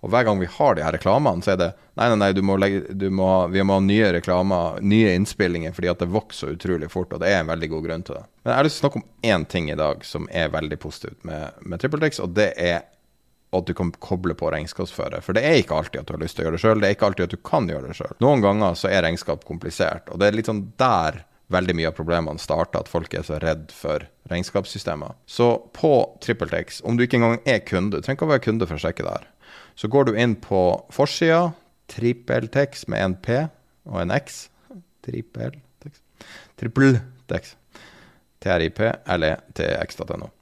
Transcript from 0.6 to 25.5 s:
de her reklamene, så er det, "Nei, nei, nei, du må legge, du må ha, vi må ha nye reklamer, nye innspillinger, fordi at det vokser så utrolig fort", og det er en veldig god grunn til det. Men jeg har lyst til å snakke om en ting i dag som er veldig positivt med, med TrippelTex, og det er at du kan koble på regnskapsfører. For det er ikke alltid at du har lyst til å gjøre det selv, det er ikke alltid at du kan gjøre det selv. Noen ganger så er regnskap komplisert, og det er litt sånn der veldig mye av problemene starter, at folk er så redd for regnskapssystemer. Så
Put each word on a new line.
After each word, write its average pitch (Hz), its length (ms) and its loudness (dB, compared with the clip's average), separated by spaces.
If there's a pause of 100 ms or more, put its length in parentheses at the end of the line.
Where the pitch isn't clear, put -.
de 76 80 -4
her 80 100 0
reklamene, 95 480 2
så 98 120 2
er 90 60 -2
det, 87 80 0 (300)
"Nei, 113 140 2
nei, 107 80 2
nei, 101 160 4
du 98 100 0
må 98 140 2
legge, 98 220 2 (100)
du 98 180 -2
må 95 160 2
ha, 95 140 6 (100)
vi 95 140 2
må 98 140 4
ha 95 40 4
nye 101 360 4
reklamer, 90 640 0
nye 104 320 6
innspillinger, 87 580 0
fordi 90 160 -2
at 87 140 -2
det 87 80 -4
vokser 82 400 -4
så - 20 -6
utrolig 85 380 -4
fort", 90 240 -6
og 85 80 -4
det 92 80 4
er 95 80 4
en 80 100 -4
veldig 80 220 -4
god 78 160 -6
grunn 82 180 -6
til - 140 -10
det. - 20 -20 (220)
Men 120 80 0
jeg 123 80 2
har 151 80 4
lyst 147 100 -4
til - 60 -6
å - 20 4
snakke 139 160 -2
om - 80 -18 (220)
en 82 240 0
ting 78 160 -2
i 73 80 -6
dag 76 260 -2
som 80 240 -8
er 80 240 -2
veldig 78 300 -4
positivt - 420 -14
med, 78 380 -10
med 87 180 -8
TrippelTex, 151 400 -2
og 92 160 -4
det 104 120 4 (100)
er 85 200 0 (760)
at 87 100 -2
du 87 100 -4
kan 87 160 -2 (120)
koble 90 340 -2
på 80 160 -2
regnskapsfører. - 680 -8
For 92 120 -4
det 123 120 2
er 156 120 6
ikke 78 200 0
alltid 78 240 -8
at - 40 -18
du - 100 -8
har 80 100 -6
lyst - 100 -14
til 82 60 -2
å 80 60 -2
gjøre 82 100 -4
det - 80 2
selv, 107 160 4
det 98 80 4
er 101 80 0
ikke 101 100 4
alltid 92 200 -2
at 98 60 -8
du - 160 -14
kan 131 200 2
gjøre 67 160 -8
det - 160 -12
selv. - 200 -10
Noen 131 200 6
ganger 101 340 4
så 95 140 0
er 90 160 4
regnskap 82 400 -4
komplisert, 85 640 -4
og 82 80 -4
det 101 80 6
er 104 100 2
litt 113 140 -2
sånn 101 240 -4
der 85 480 2 (280)
veldig 90 240 2
mye 82 140 0
av 80 40 -10
problemene 82 460 -2
starter, 80 400 -2
at - 80 -10
folk 82 260 -6
er 87 80 -4
så 76 160 -6
redd 78 380 -2
for 76 300 -4 (260)
regnskapssystemer. 87 800 -6 (160)
Så 120 220 4 (260)